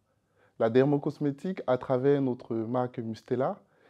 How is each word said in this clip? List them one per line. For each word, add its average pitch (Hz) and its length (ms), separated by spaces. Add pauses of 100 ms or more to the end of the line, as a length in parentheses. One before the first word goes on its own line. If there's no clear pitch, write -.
(580)
la 113 140
dermocosmétique 143 960
à 127 100
travers 139 460
notre 120 320
marque 123 420
Mustela 120 640 (280)